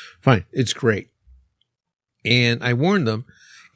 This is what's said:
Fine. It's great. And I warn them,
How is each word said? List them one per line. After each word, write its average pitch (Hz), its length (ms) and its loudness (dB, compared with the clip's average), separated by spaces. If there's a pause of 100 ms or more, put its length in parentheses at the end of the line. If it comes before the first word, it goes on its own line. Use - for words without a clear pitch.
(200)
Fine. 117 320 2
It's 131 220 -4
great. - 360 -2 (1120)
And 120 400 2
I 123 100 0
warn 165 320 0
them, 110 200 -4 (500)